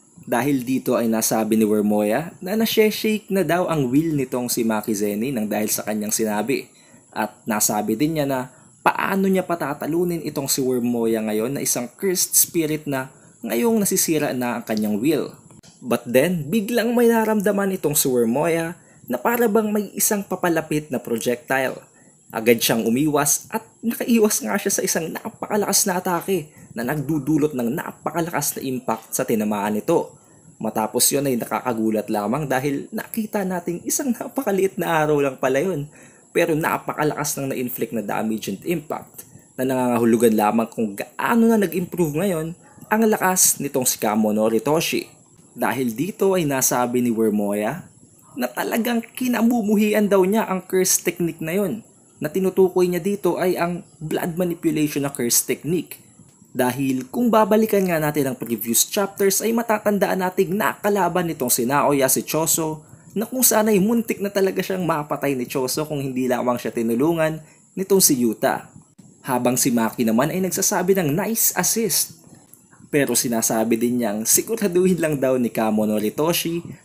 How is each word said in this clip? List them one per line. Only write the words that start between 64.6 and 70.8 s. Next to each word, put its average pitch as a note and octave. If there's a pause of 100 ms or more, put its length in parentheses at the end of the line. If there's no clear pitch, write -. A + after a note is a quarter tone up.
siyang F#3
mapatay D3
ni B2
Choso C3+
kung D3+
hindi B2+
lamang A#2+
siya A2+
tinulungan D#3 (320)
nitong F#3+
si B2+
Yuta. A2 (560)
Habang B2
si A#2+
Maki A2+
naman A#2+
ay F3+
nagsasabi F#3